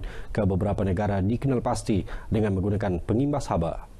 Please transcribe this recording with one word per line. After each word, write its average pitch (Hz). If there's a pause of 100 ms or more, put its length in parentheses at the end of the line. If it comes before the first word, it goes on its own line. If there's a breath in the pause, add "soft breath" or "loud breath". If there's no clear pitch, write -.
(320 loud breath)
ke 104
beberapa 98
negara 98
dikenal 120
pasti 110 (240 loud breath)
dengan 104
menggunakan 98
pengimbas 139
haba. 85